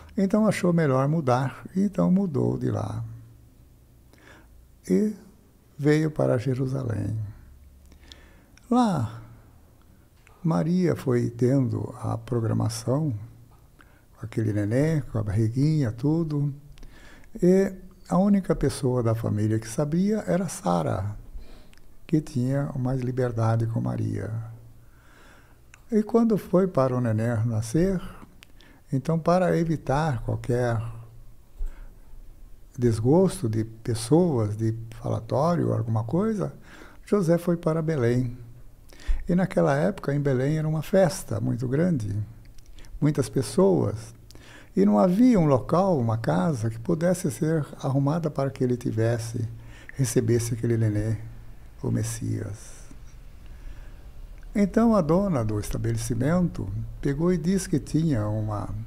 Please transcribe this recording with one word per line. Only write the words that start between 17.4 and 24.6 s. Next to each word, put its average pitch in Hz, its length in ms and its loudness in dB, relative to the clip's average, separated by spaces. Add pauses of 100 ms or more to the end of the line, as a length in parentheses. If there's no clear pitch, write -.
E 190 300 6 (340)
a 175 100 2
única 196 380 4
pessoa 127 480 0
da 113 100 4
família 107 460 0
que - 80 -10
sabia 180 580 0
era 180 220 0
Sara, 139 720 -2 (920)
que 156 140 2
tinha 139 560 -2
mais 127 240 -2
liberdade 117 640 0
com 113 140 -2
Maria. 113 500 -4 (1600)